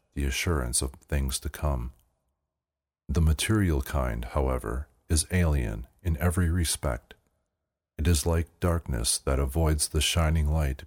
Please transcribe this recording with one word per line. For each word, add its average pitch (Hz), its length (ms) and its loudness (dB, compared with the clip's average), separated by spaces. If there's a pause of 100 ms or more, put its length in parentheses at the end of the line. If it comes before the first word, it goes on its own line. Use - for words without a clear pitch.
(140)
the 71 100 -2
assurance 65 580 -2
of 67 120 -4 (160)
things 67 280 0
to - 120 -10
come. 64 420 -4 (1160)
The 73 100 0
material 82 600 2
kind, 60 420 -4
however, 64 640 -2 (220)
is 80 200 2
alien 67 580 0 (140)
in 82 200 0
every 87 280 2
respect. 78 640 -2 (840)
It 78 100 -2
is 85 180 4
like 82 220 0 (140)
darkness 80 560 0
that 67 220 0
avoids 78 500 2
the 78 100 -2
shining 78 500 2
light 76 380 0